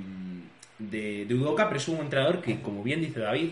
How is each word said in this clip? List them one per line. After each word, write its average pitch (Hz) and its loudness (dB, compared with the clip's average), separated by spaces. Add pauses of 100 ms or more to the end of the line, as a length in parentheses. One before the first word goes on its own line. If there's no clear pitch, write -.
(800)
de, 104 -4
de 117 2
Udoka, 156 4
pero 143 0
es 135 -2
un 160 0
entrenador 143 2
que, - -2
como 101 -4
bien 147 0
dice 135 -2
David, 139 2